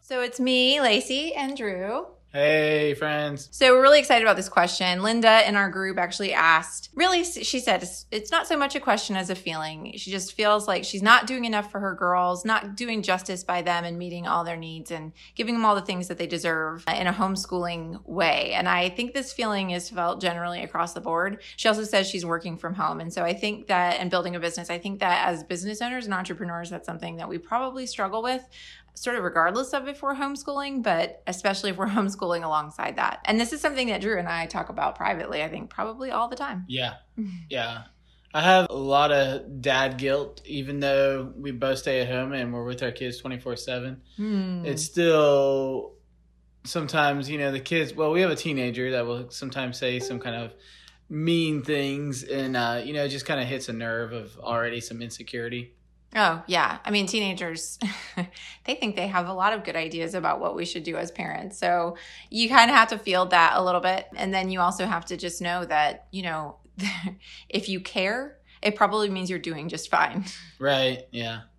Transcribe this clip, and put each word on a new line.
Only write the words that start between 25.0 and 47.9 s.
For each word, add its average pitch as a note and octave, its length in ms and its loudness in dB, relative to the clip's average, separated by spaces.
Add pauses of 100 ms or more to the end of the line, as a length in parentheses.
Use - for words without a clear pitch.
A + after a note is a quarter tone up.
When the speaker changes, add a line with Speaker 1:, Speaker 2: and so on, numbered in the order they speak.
Speaker 1:
as E3 160 -2
business G3 380 -6
owners A#3+ 240 -6
and G3+ 80 -4
entrepreneurs, F3 560 -6
that's E3+ 160 -10
something E3 300 -10
that E3 120 -10
we E3+ 120 -6
probably B3+ 480 -4
struggle G#3 340 -4
with, B3+ 260 -4 (500)
sort B3 200 -4
of F#3 80 -2
regardless F3+ 480 2
of C#4 160 -4
if C#4+ 120 -10
we're C#4 140 0
homeschooling, C#4 680 -4
but F3+ 460 0
especially G3 420 -2
if F3+ 60 -4
we're F#3+ 100 -2
<laughs> - 0 -
homeschooling G3 600 0
alongside D3+ 500 -2
that. - 300 0
And G#3+ 120 4
this A#3 140 0
is D4+ 80 -6
something C4 300 0
that F#3+ 100 -2
Drew G#3 180 0
and F3 80 -2
I E3 200 -2
talk - 240 -6
about E3 260 -2
privately, D#3+ 480 -4
I D#3+ 60 -4
think - 200 -10
probably B3 420 -6
all A#3+ 180 0
the B3 80 -8
time. B3+ 320 -6
Speaker 2:
Yeah. B2 240 -4 (240)
Speaker 1:
<laughs> A3 80 -4 (240)
Speaker 2:
Yeah. A#2 340 -6 (500)
I D3+ 80 0
have F#3 280 8
a - 80 -6
lot C#3 340 4
of C#3 500 0
dad C3 360 2
guilt, C#3 480 -2
even C#3+ 340 -6
though C#3 580 2
we C#3 140 -8
both C3 280 -2
stay C3 220 0
at B2 60 -2
home B2+ 240 -2
and B2 220 -4
we're A#2+ 120 -4
with B2 180 -6
our A#2+ 80 -2
kids B2 280 -8
twenty-four B2+ 380 -8
seven. B2+ 440 -8 (160)
Speaker 1:
Hmm. F#3+ 480 -2
Speaker 2:
It's D3+ 180 -2
still C#3 1120 4 (680)
sometimes, C#3+ 680 0
you D3+ 80 -4
know, C#3 140 0
the C3+ 80 -4
kids, D#3 340 0